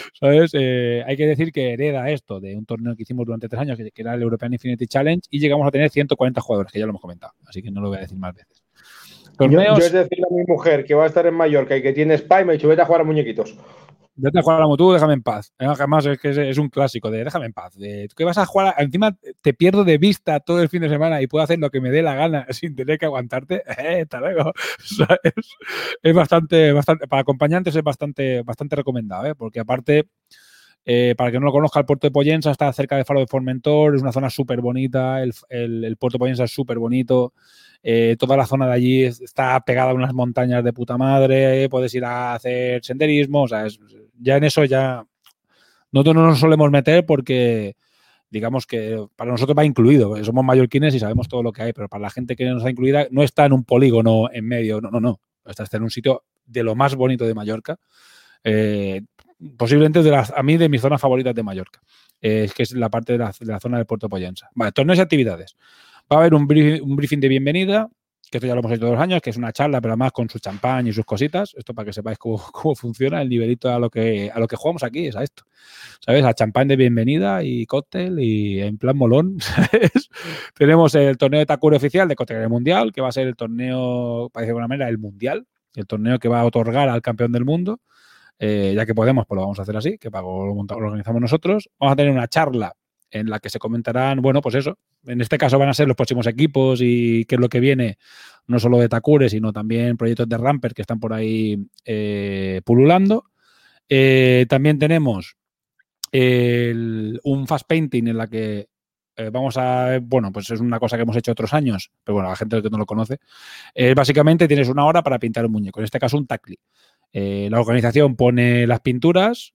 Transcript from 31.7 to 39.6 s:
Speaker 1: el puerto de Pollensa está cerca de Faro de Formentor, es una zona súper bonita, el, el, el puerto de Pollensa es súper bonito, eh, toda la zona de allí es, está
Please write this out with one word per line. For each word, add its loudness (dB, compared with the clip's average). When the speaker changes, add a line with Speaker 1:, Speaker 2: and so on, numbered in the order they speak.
Speaker 1:
el 0
puerto 0
de 0
Pollensa 0
está -2
cerca -4
de -2
Faro 0
de -2
Formentor, 0
es 0
una -4
zona -4
súper -4
bonita, -2
el, -4
el, -6
el -6
puerto -2
de -8
Pollensa 0
es -4
súper -6
bonito, 0
eh, 2
toda 4
la 2
zona 0
de 0
allí 2
es, -2
está -2